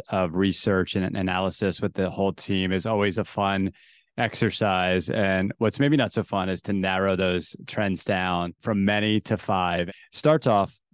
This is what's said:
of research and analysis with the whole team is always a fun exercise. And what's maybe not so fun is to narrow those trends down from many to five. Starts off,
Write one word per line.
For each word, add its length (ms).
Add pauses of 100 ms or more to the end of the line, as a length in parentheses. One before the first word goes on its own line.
of 260
research 600
and 180
analysis 680
with 120
the 160
whole 240
team 400
is 120
always 320
a 60
fun 480 (460)
exercise. 920
And 500
what's 200
maybe 160
not 160
so 120
fun 260
is 140
to 100
narrow 420
those 400 (100)
trends 380
down 580
from 220
many 380
to 160
five. 520 (220)
Starts 340
off, 320 (160)